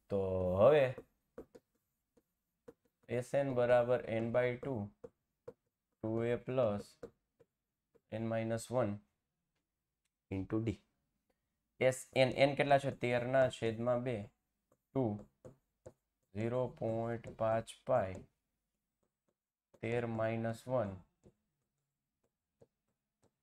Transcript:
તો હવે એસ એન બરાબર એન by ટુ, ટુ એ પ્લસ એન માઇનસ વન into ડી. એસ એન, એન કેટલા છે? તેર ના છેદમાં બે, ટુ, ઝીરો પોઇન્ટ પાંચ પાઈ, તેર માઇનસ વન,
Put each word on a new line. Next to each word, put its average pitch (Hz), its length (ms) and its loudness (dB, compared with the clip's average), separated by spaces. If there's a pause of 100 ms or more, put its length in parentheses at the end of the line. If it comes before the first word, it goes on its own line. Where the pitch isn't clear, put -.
તો 92 380 0 (100)
હવે 127 380 8 (2250)
એસ 123 260 -4
એન 139 200 0
બરાબર 123 460 4
એન 113 320 -2
by 123 240 0
ટુ, 120 340 -6 (1080)
ટુ 113 220 -2
એ 120 140 0
પ્લસ 113 640 -2 (1120)
એન 113 140 -4
માઇનસ 113 460 -4
વન 104 260 0 (1300)
into 95 280 -4
ડી. 113 220 -4 (1000)
એસ 127 320 2
એન, 131 160 4
એન 139 260 2
કેટલા 143 240 4
છે? 139 120 -2
તેર 123 360 -2
ના 131 220 4
છેદમાં 120 540 -2
બે, 113 280 -4 (600)
ટુ, 107 360 -2 (1080)
ઝીરો 117 340 -2
પોઇન્ટ 113 600 -4
પાંચ 113 580 -2
પાઈ, 104 280 0 (1700)
તેર 117 260 -2
માઇનસ 113 600 -4
વન, 107 280 -2 (2500)